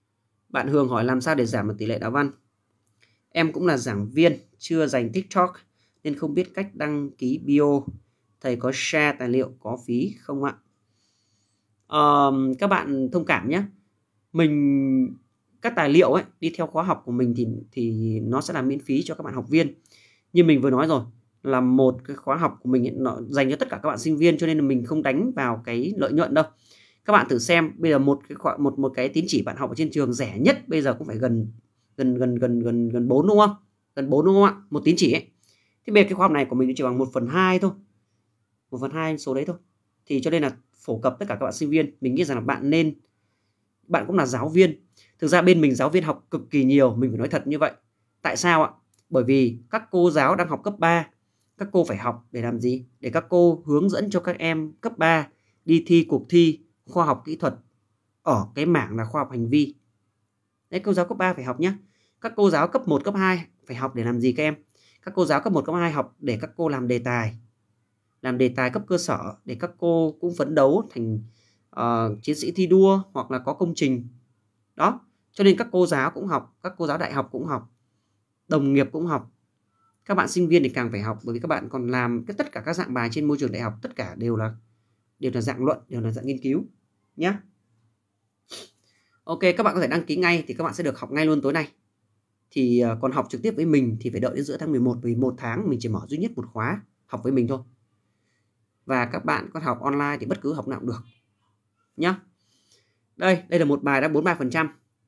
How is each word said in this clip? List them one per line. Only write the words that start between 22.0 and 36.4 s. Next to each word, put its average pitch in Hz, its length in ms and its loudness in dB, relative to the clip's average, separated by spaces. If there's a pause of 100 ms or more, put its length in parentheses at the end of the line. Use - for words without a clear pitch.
cái 143 80 -10
khóa 139 200 -4
học 165 260 -2
của 127 80 -6
mình 127 180 2
ấy, - 100 -6
nó 127 300 -4
dành 139 220 0
cho 143 60 -2
tất 254 140 -4
cả - 140 -10
các 147 60 -2
bạn 107 100 -4
sinh 156 180 -2
viên, 160 200 4
cho 165 100 0
nên 156 100 2
là 151 60 2
mình 131 220 0
không 156 180 -2
đánh 151 320 0
vào 117 300 -2
cái 123 320 -4
lợi 135 160 0
nhuận 156 200 0
đâu. 156 120 4 (600)
Các 208 80 2
bạn - 160 6
thử 127 100 0
xem, 165 380 2
bây 165 140 2
giờ 139 80 6
một 139 200 2 (100)
cái 147 60 -14
khóa, - 220 -2
một, 139 220 0
một 135 160 0
cái 127 140 0
tín 165 180 -2
chỉ 120 140 0
bạn - 160 -6
học 135 120 -4
ở 113 60 -10
trên 156 160 -2
trường 131 220 0
rẻ 113 260 -6
nhất 240 280 2
bây 160 140 -2
giờ 135 120 2
cũng - 140 -12
phải 110 100 -8
gần 113 300 0 (500)
gần, 127 200 2
gần, 123 180 0
gần, 120 240 0
gần, 117 300 0
gần 120 180 -2
bốn, 139 200 4
đúng 208 100 6
không? 208 180 4 (400)
Gần 135 140 -4
bốn, 147 160 4
đúng 190 100 6
không 196 80 6
ạ? - 120 4 (140)
Một 147 160 -4
tín 170 120 4
chỉ 151 160 4
ấy. - 180 -4 (540)
Thế 220 80 -4
bây 208 100 8
giờ 202 60 0
cái 185 60 -4
khóa 180 80 0
học 185 80 6
này 147 140 2